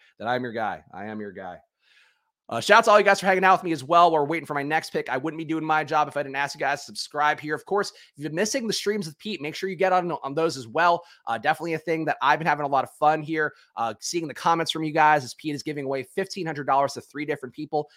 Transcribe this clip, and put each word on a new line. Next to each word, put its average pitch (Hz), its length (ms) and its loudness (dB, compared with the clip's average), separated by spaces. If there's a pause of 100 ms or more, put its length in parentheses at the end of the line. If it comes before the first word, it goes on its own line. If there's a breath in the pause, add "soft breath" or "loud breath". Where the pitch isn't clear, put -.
(200 soft breath)
then 104 80 -8
I'm 123 160 -2
your 120 80 -8
guy. 101 320 -6 (100)
I 98 120 -12
am 107 160 -10
your 101 100 -12
guy. 90 280 -14 (920 soft breath)
Uh, 117 120 -4
shout 208 160 8
out 226 80 8
to 220 60 6
all 208 60 8
you 208 60 6
guys 196 160 4
for 180 60 -6
hanging 185 180 2
out 190 160 6
with 185 60 -10
me 165 80 -2
as 135 100 -4
well. 170 260 6
We're 156 140 2
waiting 147 220 -2
for 151 80 -10
my 143 100 -4
next 156 280 -4
pick. 151 180 -4
I 127 80 -2
wouldn't 151 200 -6
be 165 60 -8
doing 156 220 -4
my 156 180 0
job 147 240 0
if 139 80 -14
I 143 80 -2
didn't 135 140 -8
ask 139 180 -4
you 151 60 -12
guys 143 180 -2
to - 60 -16
subscribe 147 560 -2
here. 151 120 -6
Of - 120 -6
course, 196 260 -2
if - 240 -20
you've 143 80 -12
been 156 120 -8
missing 220 320 -2
the 202 40 -2
streams 202 340 -2
with 156 140 -14
Pete, 214 220 -8
make 151 120 -8
sure - 140 -6
you 190 80 -6
get 185 160 2
on, 180 220 2 (100)
on 135 100 -6
those 160 220 0
as 127 100 -10
well. 170 380 2 (220 loud breath)
Uh, 117 120 -2
definitely 156 360 -2
a 156 40 -2
thing 160 280 -2
that 147 160 0
I've 147 180 4
been 160 80 -2
having 147 160 2
a 139 60 -2
lot 135 160 2
of - 60 -12
fun 156 300 2
here, 156 320 -2 (220 soft breath)
uh, 110 240 -4
seeing 165 300 -6
the 123 40 -12
comments 165 380 2
from 160 140 -4
you 151 80 -4
guys 151 320 6
as - 80 -12
Pete 151 220 -6
is 131 60 -8
giving 147 220 -8
away 135 200 -4
fifteen 190 420 -6
hundred 143 220 -6
dollars 139 260 2
to 123 80 -10
three 147 240 -10
different 139 280 -6
people, 151 440 -4